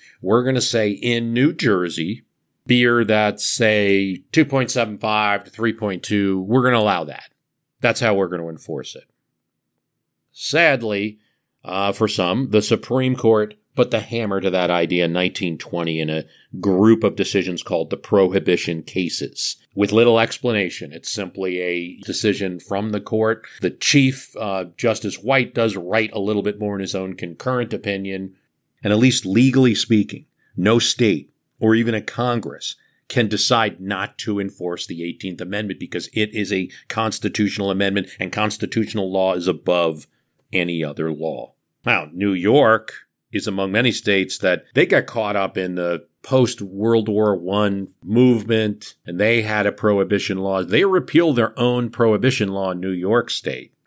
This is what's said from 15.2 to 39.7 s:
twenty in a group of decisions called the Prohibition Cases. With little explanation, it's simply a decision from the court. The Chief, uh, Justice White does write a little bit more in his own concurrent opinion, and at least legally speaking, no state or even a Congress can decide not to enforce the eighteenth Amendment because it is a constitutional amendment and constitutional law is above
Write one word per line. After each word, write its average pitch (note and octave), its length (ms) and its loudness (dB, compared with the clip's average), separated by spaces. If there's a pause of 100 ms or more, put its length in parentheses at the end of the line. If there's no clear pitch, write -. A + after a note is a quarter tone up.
twenty E2 400 -4
in D#2 100 -4
a D#2 160 -4 (340)
group G2+ 440 4
of F#2 120 2
decisions F#2 460 -2
called E2 300 -4
the - 60 -4
Prohibition F#2 840 0
Cases. - 760 -6 (180)
With G2+ 160 0
little A2+ 280 4
explanation, G#2 720 -4
it's - 200 -12
simply F#2 500 -6
a F2 380 -6
decision F#2+ 600 -2
from G#2 300 -6
the G#2 120 -4
court. A2 440 -2 (160)
The F2+ 80 0
Chief, - 680 0
uh, G2 280 -4 (100)
Justice A2 460 -2
White B2+ 320 0
does A2+ 220 0
write G#2 380 -2
a A2 60 -4
little G#2 220 0
bit G#2 180 -2
more G#2 140 -4
in G2 80 -6
his F#2+ 140 -6
own F#2+ 180 -6
concurrent A2+ 600 -6
opinion, G2 600 -6 (500)
and G2+ 80 2
at G#2+ 60 6
least B2 260 4
legally B2 520 4
speaking, - 500 0 (320)
no G#2+ 220 4
state G2+ 500 0 (280)
or A2 160 4
even A2+ 220 2
a G#2 60 -2
Congress - 720 -6 (320)
can A2 220 0
decide G#2+ 500 0
not F#2+ 400 -6
to G2+ 200 -2
enforce F2+ 460 -6
the E2+ 180 -10
eighteenth F2 360 -8
Amendment G2 400 -6
because F2 340 -8
it G#2+ 200 -2
is G2+ 180 -4
a F#2+ 180 -2 (200)
constitutional G#2 800 -2
amendment G2 360 0 (120)
and F#2 120 -6
constitutional G#2 800 -4
law F#2+ 260 2
is F2+ 120 -4
above E2+ 580 0 (460)